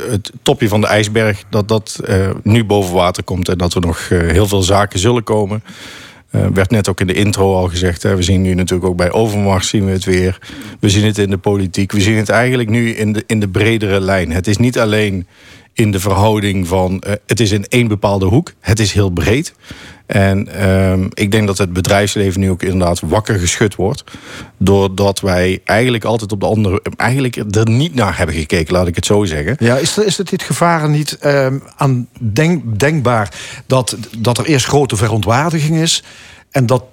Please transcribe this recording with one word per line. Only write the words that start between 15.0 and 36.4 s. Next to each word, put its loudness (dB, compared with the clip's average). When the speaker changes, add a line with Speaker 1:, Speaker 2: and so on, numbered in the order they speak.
Speaker 1:
in 2
de 0
verhouding 0
van, 0
eh, -6
het 0
is 2
in -2
één 2
bepaalde 0
hoek. 2
Het 0
is 0
heel 2
breed. -2
En, 0
ehm, 2
ik -2
denk 2
dat -2
het 0
bedrijfsleven 0
nu 2
ook -2
inderdaad 0
wakker 0
geschud 0
wordt. -4
Doordat 2
wij 0
eigenlijk 0
altijd -2
op -4
de 0
andere, 0
eigenlijk -2
er 2
niet 0
naar 0
hebben -2
gekeken, -2
laat 2
ik -2
het -4
zo 2
zeggen. -2
Speaker 2:
Ja, 2
is -2
er, 2
is 0
het -6
dit -4
gevaar 0
niet, -2
ehm, 0
aan 0
denk-, 0
denkbaar 0
dat, 0
dat 0
er -2
eerst 2
grote 0
verontwaardiging 0
is 0